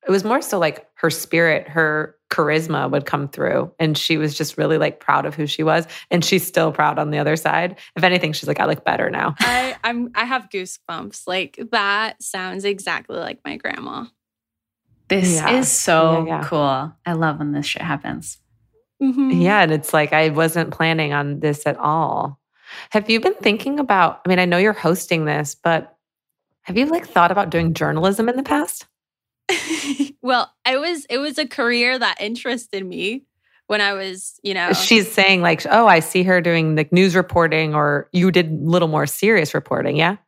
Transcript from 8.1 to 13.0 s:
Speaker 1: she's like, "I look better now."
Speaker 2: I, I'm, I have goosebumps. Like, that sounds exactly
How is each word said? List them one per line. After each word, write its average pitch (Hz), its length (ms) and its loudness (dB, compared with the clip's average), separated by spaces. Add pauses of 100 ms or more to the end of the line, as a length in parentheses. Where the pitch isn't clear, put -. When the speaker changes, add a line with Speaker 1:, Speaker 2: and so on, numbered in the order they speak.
Speaker 1:
she's - 160 -8
like, 147 120 -2
"I - 60 2
look 156 180 -2
better - 260 0
now." - 300 -2
Speaker 2:
I, 247 440 0
I'm, 240 300 -4
I 220 100 0
have 240 260 -4
goosebumps. 185 760 -10
Like, 185 320 -4 (140)
that 208 500 0
sounds 185 420 -8
exactly 190 540 -6